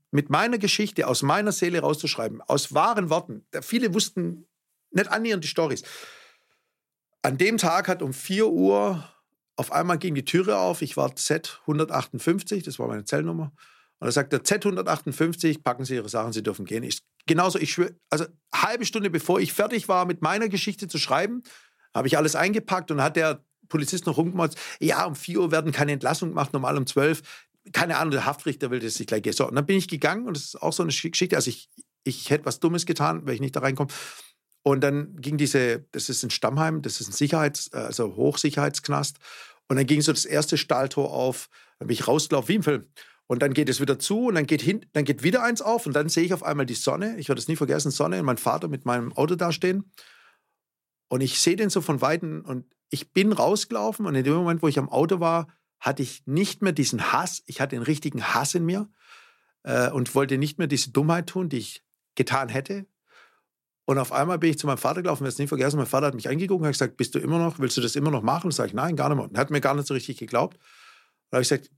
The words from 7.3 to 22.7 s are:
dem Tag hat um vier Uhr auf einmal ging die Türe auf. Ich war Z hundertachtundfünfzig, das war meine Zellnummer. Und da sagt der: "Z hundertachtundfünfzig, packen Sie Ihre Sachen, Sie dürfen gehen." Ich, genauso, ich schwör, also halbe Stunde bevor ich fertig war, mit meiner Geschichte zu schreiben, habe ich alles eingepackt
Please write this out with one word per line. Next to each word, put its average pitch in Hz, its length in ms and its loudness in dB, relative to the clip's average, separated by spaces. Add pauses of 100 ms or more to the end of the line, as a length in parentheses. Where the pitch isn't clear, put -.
dem 214 200 2
Tag 180 300 2
hat 185 140 -2
um 135 120 -4
vier 202 340 0
Uhr 190 600 2 (500)
auf - 140 -4
einmal 165 280 0
ging 170 160 -4
die 135 100 -4
Türe 180 320 2
auf. 180 240 0
Ich - 160 -4
war 135 180 0
Z - 520 -4
hundertachtundfünfzig, 156 960 -2
das 147 160 -10
war 120 80 -2
meine 110 180 -6
Zellnummer. 156 460 -2 (480)
Und - 80 -4
da 123 40 0
sagt 139 220 2
der: 135 100 0
"Z 202 220 0
hundertachtundfünfzig, 165 960 0
packen 127 220 -2
Sie 127 100 -4
Ihre 107 140 -6
Sachen, 113 240 -2
Sie 110 80 -4
dürfen 101 240 -4
gehen." 113 180 -6
Ich, - 200 -6 (240)
genauso, 180 320 2
ich 156 140 -2
schwör, 180 180 2 (180)
also 160 160 0 (280)
halbe 226 320 0
Stunde 202 260 -2
bevor 170 280 2
ich 185 140 0
fertig 214 340 0
war, 180 180 2
mit 175 180 -4
meiner 202 260 0
Geschichte 196 380 -4
zu 165 100 -6
schreiben, 196 460 0 (500)
habe 123 140 0
ich 151 100 4
alles 151 180 2
eingepackt 185 540 0